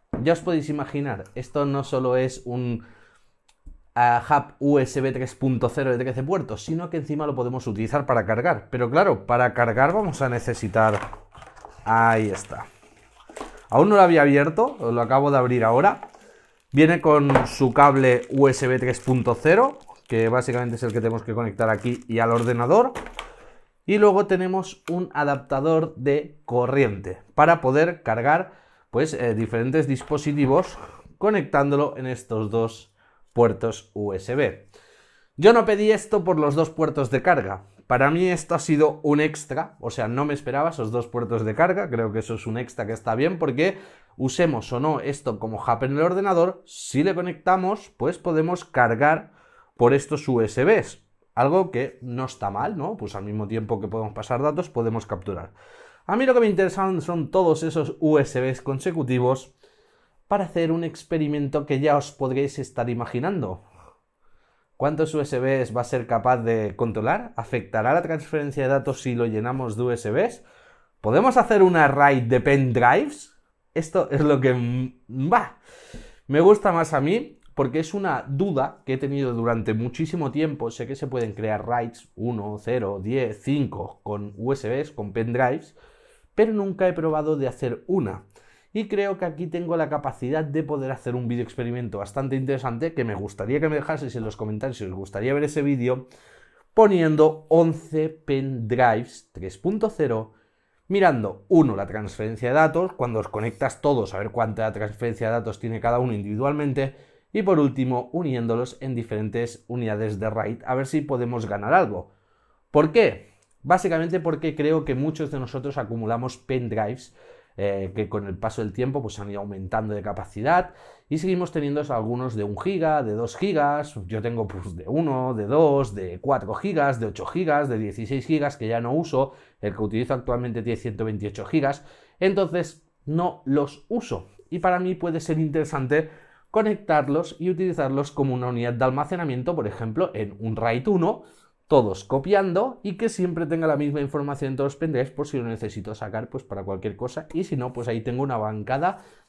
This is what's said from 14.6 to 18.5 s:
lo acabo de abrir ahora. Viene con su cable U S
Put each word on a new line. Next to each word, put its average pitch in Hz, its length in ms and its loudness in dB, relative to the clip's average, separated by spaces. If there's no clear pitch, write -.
lo 120 200 0
acabo 131 320 4
de 139 60 4
abrir 123 260 2
ahora. 120 380 4
Viene 160 300 6
con 143 460 4
su 127 260 0
cable 135 580 6
U 139 160 6
S 131 200 2